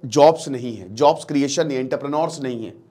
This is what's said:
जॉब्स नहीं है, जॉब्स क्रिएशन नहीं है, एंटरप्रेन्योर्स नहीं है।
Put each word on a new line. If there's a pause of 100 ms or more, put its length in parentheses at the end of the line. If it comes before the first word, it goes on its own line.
जॉब्स
नहीं
है,
जॉब्स
क्रिएशन
नहीं
है,
एंटरप्रेन्योर्स
नहीं
है। (160)